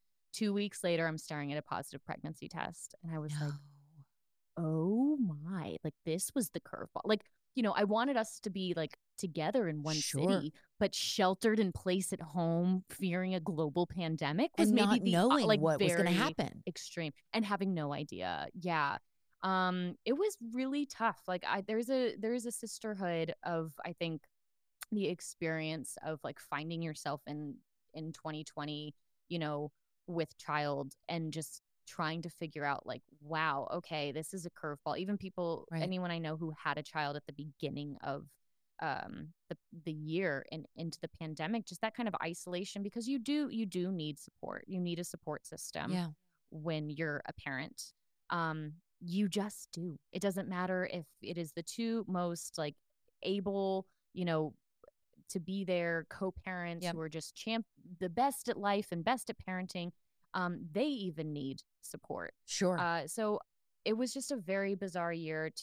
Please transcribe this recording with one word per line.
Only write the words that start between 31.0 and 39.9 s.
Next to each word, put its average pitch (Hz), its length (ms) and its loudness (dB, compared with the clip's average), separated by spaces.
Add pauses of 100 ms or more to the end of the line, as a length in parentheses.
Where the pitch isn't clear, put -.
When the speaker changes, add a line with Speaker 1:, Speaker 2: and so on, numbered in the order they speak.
Speaker 1:
and 160 240 -2
just - 280 -8 (260)
trying 165 360 -2
to 175 60 -8
figure 156 360 -6
out, 143 200 0
like, 127 160 -6 (200)
"Wow, 151 500 0
okay, 156 400 -2
this 156 220 -6
is 180 120 -6
a 175 60 -10
curveball." 151 480 -4
Even 196 180 -2
people, 175 520 -4
Speaker 2:
Right. 165 140 0
Speaker 1:
anyone 180 280 0
I 170 80 -2
know 156 180 -2
who 160 140 -4
had 156 260 -4
a 156 60 -4
child 147 340 -2
at 147 80 -12
the 147 80 -10
beginning 143 720 -6
of, 143 240 -4 (540)
um, 156 520 -4 (160)
the, 160 80 -8 (280)
the 170 80 -2